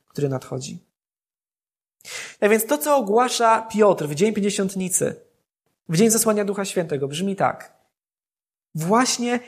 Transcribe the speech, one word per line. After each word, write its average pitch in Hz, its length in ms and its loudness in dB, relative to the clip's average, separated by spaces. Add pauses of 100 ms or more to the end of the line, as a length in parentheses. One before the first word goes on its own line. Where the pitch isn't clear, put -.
który 143 220 -4
nadchodzi. 131 560 -8 (1500)
Tak 202 100 4
więc 220 160 2
to, 294 120 0
co 294 200 2
ogłasza 226 640 2
Piotr 196 460 2
w 147 80 -6
dzień 208 180 2
Pięćdziesiątnicy, 196 840 -2 (720)
w 165 80 0
dzień 226 120 6
zesłania 214 360 2
Ducha 196 200 -4
Świętego, 156 420 -4
brzmi 185 280 -4
tak. - 380 -4 (1000)
Właśnie 240 720 0